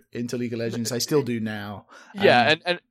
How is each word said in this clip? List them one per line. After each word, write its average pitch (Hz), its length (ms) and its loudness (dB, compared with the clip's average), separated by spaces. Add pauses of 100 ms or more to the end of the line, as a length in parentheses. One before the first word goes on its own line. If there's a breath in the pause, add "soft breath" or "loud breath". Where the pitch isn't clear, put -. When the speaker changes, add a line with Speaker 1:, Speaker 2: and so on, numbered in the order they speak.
(100)
Speaker 1:
into 120 280 -6
League 120 160 -6
of 113 40 -8
Legends. 117 320 -4
I 123 80 -4
still 143 240 2
do 120 160 -2
now. 104 480 -8 (280 loud breath)
Speaker 2:
Yeah, 175 260 6
Speaker 1:
Um, 120 80 4
Speaker 2:
and, 160 160 2
and, 175 160 -2 (100)